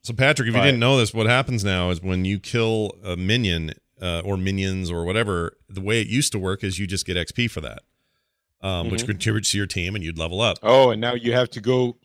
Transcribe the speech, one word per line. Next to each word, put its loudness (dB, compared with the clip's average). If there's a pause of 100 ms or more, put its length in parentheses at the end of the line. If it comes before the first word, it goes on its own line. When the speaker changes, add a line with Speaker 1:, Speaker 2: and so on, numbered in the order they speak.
Speaker 1:
So, -8
Patrick, 2
if 0
you 4
Speaker 2:
but 4
Speaker 1:
didn't 6
know 4
this, 2
what 0
happens 0
now 0
is -2
when 0
you 0
kill 0
a -6
minion, 0 (280)
uh, -4
or -2
minions -2
or -4
whatever, -4 (120)
the -12
way 0
it -4
used 0
to -4
work -4
is -4
you -4
just -4
get -4
X -4
P -2
for -8
that, -14 (800)
um, -4
which -4
Speaker 3:
Mm-hmm. -4
Speaker 1:
contributes 0
to 0
your -2
team -4
and -6
you'd -8
level -4
up. 0
Speaker 3:
Oh, 8
and -2
now -2
you 0
have 2
to -12
go 0